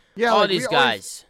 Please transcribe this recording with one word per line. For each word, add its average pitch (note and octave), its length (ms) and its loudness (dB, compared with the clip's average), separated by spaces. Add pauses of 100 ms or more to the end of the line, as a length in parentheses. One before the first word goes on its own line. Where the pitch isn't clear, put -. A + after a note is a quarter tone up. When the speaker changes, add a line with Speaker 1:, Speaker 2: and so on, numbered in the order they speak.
(180)
Speaker 1:
Yeah, A3+ 140 0
Speaker 2:
all A#3 100 4
Speaker 1:
like, G3+ 80 0
Speaker 2:
these F3+ 200 -4
Speaker 1:
we D#3+ 60 -2
always C#3 80 4
Speaker 2:
guys. A2 460 -4